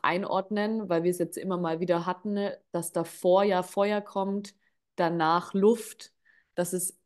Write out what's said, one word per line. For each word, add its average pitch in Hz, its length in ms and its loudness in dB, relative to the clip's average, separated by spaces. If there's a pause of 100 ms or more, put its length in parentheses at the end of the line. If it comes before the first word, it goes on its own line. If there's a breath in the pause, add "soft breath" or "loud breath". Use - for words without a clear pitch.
Einordnen, 202 840 0
weil 165 140 2
wir 175 80 2
es 180 80 -2
jetzt 165 180 -4
immer 190 200 -2
mal 175 240 -2
wieder 170 260 0
hatten, 196 300 -4 (360)
dass 170 200 -4
davor 180 500 2
ja 190 200 2
Feuer 202 380 0
kommt, 196 540 -6 (420)
danach 170 580 0
Luft, 214 580 2 (420 soft breath)
dass 175 180 -2
es 180 340 -4